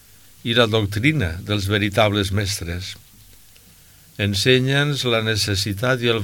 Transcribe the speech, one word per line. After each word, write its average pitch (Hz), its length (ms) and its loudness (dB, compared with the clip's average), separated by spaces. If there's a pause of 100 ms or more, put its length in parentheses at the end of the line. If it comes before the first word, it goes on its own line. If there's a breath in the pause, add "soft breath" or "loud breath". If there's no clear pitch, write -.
(440 soft breath)
i 117 140 -4
la 120 100 6
doctrina 107 600 0 (180)
dels 101 240 -2
veritables 104 640 2
mestres. 92 600 -6 (1200 soft breath)
Ensenya'ns 127 880 2
la 113 160 2
necessitat 110 800 -2
i 120 80 4
el 113 120 2